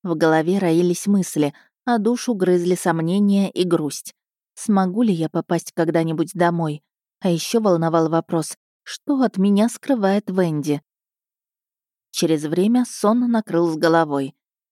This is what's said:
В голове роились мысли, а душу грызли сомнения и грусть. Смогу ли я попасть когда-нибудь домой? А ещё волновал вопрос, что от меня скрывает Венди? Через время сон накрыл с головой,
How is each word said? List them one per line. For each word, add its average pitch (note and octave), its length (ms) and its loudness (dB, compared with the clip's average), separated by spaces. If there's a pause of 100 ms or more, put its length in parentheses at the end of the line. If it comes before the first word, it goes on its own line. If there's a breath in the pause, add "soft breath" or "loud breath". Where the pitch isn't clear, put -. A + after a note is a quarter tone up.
В E3+ 120 -2
голове D#3+ 440 2
роились F3 480 0
мысли, E3+ 480 0 (300 soft breath)
а A#3+ 140 0
душу A#3 360 -2
грызли F3+ 400 2
сомнения F#3 760 0
и - 140 -2
грусть. D#3+ 500 -4 (400)
Смогу G3 480 0
ли G#3+ 100 2
я D#3+ 160 -2
попасть - 440 -4
когда-нибудь E3 640 -2
домой? E3+ 480 -2 (380)
А F#3 100 -2
ещё E3+ 300 0
волновал E3 480 2
вопрос, E3 480 -2 (260)
что - 400 -4
от G#3 160 0
меня G3+ 300 2
скрывает G#3 600 -2
Венди? D3+ 540 -2 (1300)
Через D#3+ 340 -2
время G3+ 400 0
сон A#3+ 460 -2
накрыл F3 380 0
с D#3+ 80 -2
головой, D3+ 580 0 (380)